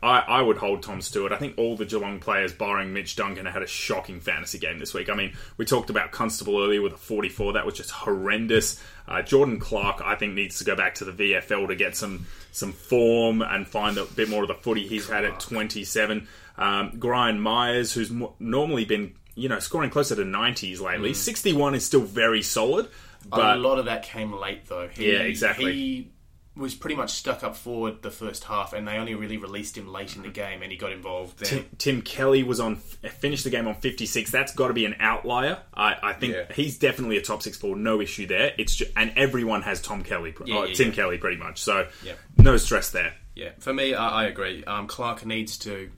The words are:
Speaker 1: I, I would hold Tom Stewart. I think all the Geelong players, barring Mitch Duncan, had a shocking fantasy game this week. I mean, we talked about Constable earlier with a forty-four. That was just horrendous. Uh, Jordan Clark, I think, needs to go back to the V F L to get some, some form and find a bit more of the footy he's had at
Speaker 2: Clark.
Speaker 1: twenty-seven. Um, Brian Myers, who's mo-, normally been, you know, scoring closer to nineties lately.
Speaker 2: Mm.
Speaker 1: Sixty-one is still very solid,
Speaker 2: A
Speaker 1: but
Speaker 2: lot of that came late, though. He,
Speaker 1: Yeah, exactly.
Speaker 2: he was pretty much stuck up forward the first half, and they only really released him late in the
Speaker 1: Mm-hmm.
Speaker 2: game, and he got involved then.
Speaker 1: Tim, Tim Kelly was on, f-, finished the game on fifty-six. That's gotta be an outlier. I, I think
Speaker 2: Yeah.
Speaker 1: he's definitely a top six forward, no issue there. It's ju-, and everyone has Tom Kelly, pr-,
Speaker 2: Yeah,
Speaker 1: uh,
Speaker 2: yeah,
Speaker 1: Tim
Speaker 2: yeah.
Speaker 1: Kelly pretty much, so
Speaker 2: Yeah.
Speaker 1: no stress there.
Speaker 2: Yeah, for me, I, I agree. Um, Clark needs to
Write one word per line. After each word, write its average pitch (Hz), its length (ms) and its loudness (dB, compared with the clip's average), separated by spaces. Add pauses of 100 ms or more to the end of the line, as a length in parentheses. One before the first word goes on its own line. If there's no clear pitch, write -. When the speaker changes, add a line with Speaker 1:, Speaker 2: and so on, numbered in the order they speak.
Speaker 1:
I, 123 180 6
I 123 220 4
would 110 160 6
hold 101 240 -2
Tom 98 200 -8
Stewart. 98 320 -2
I 98 40 0
think 143 220 -8
all 117 160 0
the 107 100 -4
Geelong 101 340 -4
players, 98 340 0
barring 98 400 -2
Mitch 95 240 -6
Duncan, 98 280 -4
had 95 160 -6
a 87 60 -6
shocking 92 540 -4
fantasy 82 360 -4
game 82 220 -6
this 69 140 -8
week. 92 160 -4
I 104 40 -2
mean, 98 220 -2 (220)
we 113 80 -4
talked 120 260 2
about 104 200 0
Constable 104 520 0
earlier 104 180 4
with 95 120 0
a - 40 -14
forty-four. 101 560 -2
That 104 140 0
was 101 80 -4
just - 160 -10
horrendous. 107 880 2 (260)
Uh, 90 140 -2
Jordan 135 380 4
Clark, 101 440 0
I 101 120 0
think, 104 180 -2
needs 98 260 -4
to - 40 -6
go 98 120 2
back 92 200 2
to 101 100 -8
the 92 60 -6
V 98 240 2
F 90 160 -2
L 101 160 2
to 92 80 -2
get 90 200 -2
some, 92 300 -6 (260)
some 98 200 -6
form 117 720 4
and 98 240 -2
find 104 320 0
a 95 60 -2
bit 107 240 -2
more 104 120 0
of 98 60 2
the - 80 -4
footy 107 320 -2
he's 104 200 -4
had 107 180 0
at 104 60 0
Speaker 2:
Clark. - 120 -10
Speaker 1:
twenty-seven. 107 840 -2 (300)
Um, 101 380 0
Brian 120 440 2
Myers, 120 540 2
who's 113 180 -2
mo-, 117 280 -6
normally 123 460 0
been, 104 300 -2 (200)
you 127 140 -4
know, 107 100 -2
scoring 151 300 -2
closer 139 260 0
to 104 100 0
nineties 98 540 -2
lately. 95 320 -2
Speaker 2:
Mm. - 40 -4
Speaker 1:
Sixty-one 143 600 2
is 120 100 -2
still 135 160 6
very 110 400 2
solid, 127 440 2
Speaker 2:
A - 440 -20
Speaker 1:
but 110 300 6
Speaker 2:
lot 131 200 4
of 123 60 -2
that 113 180 -4
came 107 300 -8
late, 98 340 -8
though. 87 200 -6
He, 104 240 0
Speaker 1:
Yeah, 101 80 4
exactly. 110 540 0
Speaker 2:
he 131 380 -6 (440)
was 135 180 -8
pretty 151 220 -6
much 131 140 -4
stuck - 340 -4
up 113 140 -6
forward 113 440 -6
the 104 80 -10
first - 360 -10
half, 101 260 -4
and 107 160 -6
they 104 100 -4
only 113 160 -6
really 104 220 -6
released 101 420 -10
him 98 140 -12
late 98 240 -10
in 98 60 -14
the 92 80 -12
Speaker 1:
Mm-hmm. 90 60 -12
Speaker 2:
game, 98 280 -8
and 95 80 -10
he 95 60 -10
got 92 160 -6
involved 90 460 -8
then. 101 100 -4
Speaker 1:
Tim, 135 160 -2 (120)
Tim 131 240 0
Kelly 135 420 4
was 123 180 0
on, 110 180 -2 (240)
f-, 107 120 -8
finished 143 280 -2
the 131 60 -4
game 117 180 0
on 107 80 -2
fifty-six. 113 560 -2
That's 131 240 0
gotta 127 180 2
be 113 120 2
an 104 160 -2
outlier. 123 580 0 (140)
I, 104 280 2
I 101 120 0
think 120 220 -2
Speaker 2:
Yeah. 90 180 -4
Speaker 1:
he's 143 260 -2
definitely 123 380 2
a 98 40 0
top 107 220 -4
six 101 140 -8
forward, 98 220 -4
no 110 200 2
issue 98 280 -4
there. 98 300 2
It's - 200 4
ju-, - 80 -2 (100)
and 110 220 2
everyone 120 460 2
has 95 180 -4
Tom 101 220 -6
Kelly, 85 280 -4
pr-, - 140 -14
Speaker 2:
Yeah, 104 140 -2
Speaker 1:
uh, 98 40 0
Speaker 2:
yeah, 92 120 -2
Speaker 1:
Tim 113 120 6
Speaker 2:
yeah. 107 60 0
Speaker 1:
Kelly 92 240 0
pretty 90 180 -2
much, 85 260 -10
so 98 260 2 (180)
Speaker 2:
Yeah. 87 80 -10 (240)
Speaker 1:
no 135 180 12
stress - 360 2
there. 87 220 -2 (220)
Speaker 2:
Yeah, 87 140 -12 (100)
for 135 140 -4
me, 135 200 0
I, 110 300 0
I - 40 2
agree. 92 360 -6
Um, 104 240 -6
Clark 117 380 -6
needs 110 320 -4
to 98 400 -10